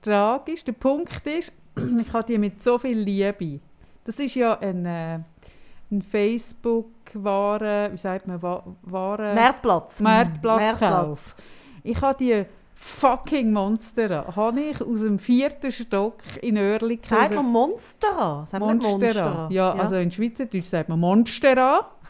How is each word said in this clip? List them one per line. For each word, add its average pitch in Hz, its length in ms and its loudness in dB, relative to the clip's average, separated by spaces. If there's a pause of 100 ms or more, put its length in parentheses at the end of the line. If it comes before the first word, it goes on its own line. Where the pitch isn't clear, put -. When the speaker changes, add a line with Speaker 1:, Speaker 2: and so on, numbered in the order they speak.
Speaker 1:
tragisch. 220 640 0
Der 247 80 -4
Punkt 294 520 -2
ist, 320 260 -6 (120)
<clears throat> - 120 -20 (260)
ich - 120 -8
habe 226 120 0
die 233 120 0
mit 202 240 -2
so 240 160 4
viel 240 220 -2
Liebe. 196 600 -2 (460)
Das 233 140 -8
ist 277 160 -4
ja 233 240 2
ein, 180 260 -4
äh, 165 340 -6 (720)
ein 202 100 0
Facebook-Ware-, 208 1900 -2
wie 180 40 -12
sagt 190 300 -6
man, 175 140 -8
Wa-, 180 220 -6 (200)
Ware- 202 520 -4
Speaker 2:
Marktplatz. 226 680 2
Speaker 1:
Marktplatz 220 580 4
Speaker 2:
Marktplatz. 220 200 2
Speaker 1:
gekauft. 175 560 0 (480)
Ich 226 180 -4
habe 269 160 2
die 226 280 2 (300)
fucking 254 760 0
Monstera, 202 840 -2
habe 233 240 0
ich 302 200 -6
aus 220 200 -4
dem 208 180 0
vierten 269 500 0
Stock 220 500 -4 (220)
in 214 160 0
Oerlikon 220 520 -2
Speaker 2:
Sagt 226 220 4
Speaker 1:
raus- 208 40 0
Speaker 2:
man 262 160 0
Monstera? 240 1000 0
Sagt 196 140 -4
man 220 140 2
nicht 233 100 0
Speaker 1:
Monstera. 202 380 2
Speaker 2:
Monstera? 160 260 -2
Speaker 1:
Ja, 185 240 2
Speaker 2:
Ja. 185 60 -2
Speaker 1:
also 185 160 0
in 175 140 0
Schweizerdeutsch 226 560 -4
sagt 160 200 -2
man 165 120 -2
Monstera. 254 920 4 (200)